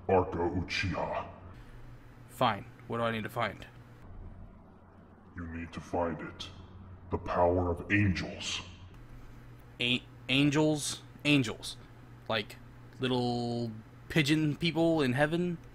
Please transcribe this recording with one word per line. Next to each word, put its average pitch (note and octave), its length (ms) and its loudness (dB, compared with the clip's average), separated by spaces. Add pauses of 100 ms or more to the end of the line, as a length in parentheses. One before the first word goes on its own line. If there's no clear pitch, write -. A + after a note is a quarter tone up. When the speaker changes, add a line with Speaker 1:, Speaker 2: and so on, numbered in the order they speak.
Speaker 1:
Arca F#2 300 4
Uchiha. - 880 0 (1040)
Speaker 2:
Fine. A2 360 2 (220)
What A#2 100 -2
do A#2 60 0
I A#2 80 2
need A2 120 -2
to G#2+ 60 -6
find? A2+ 360 -2 (1700)
Speaker 1:
You F2 120 -10
need E2 260 -10
to - 60 -10
find E2 400 -2
it. - 280 -10 (640)
The - 60 2
power F2 540 4
of E2 200 -4
angels. - 720 2 (1200)
Speaker 2:
A-, B2 220 2 (260)
angels? D3 720 4 (240)
Angels. C3+ 520 2 (520)
Like, A2 280 -2 (420)
little A#2+ 720 0 (380)
pigeon D#3 460 4
people E3 460 4
in B2+ 120 4
heaven? E3 440 2 (180)